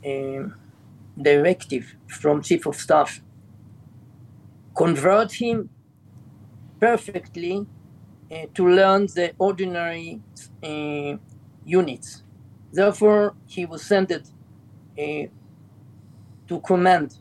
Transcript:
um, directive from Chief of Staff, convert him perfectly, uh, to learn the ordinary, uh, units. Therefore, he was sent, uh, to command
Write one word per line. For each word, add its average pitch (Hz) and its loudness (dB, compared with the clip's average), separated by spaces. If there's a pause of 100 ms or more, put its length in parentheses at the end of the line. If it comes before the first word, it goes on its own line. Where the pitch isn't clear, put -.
um, 135 -8 (640)
directive 147 2 (120)
from 151 0
Chief 165 0
of 151 -4
Staff, - 0 (1500)
convert 170 2
him 233 -4 (1080)
perfectly, 202 -2 (680)
uh, 160 -12
to 180 2
learn 190 6
the 175 -4
ordinary, 170 -4 (420)
uh, 147 -8 (480)
units. 170 -4 (480)
Therefore, 208 2 (120)
he 175 -8
was 160 -14
sent, 190 2
uh, 160 -4 (2250)
to 170 -8
command 180 2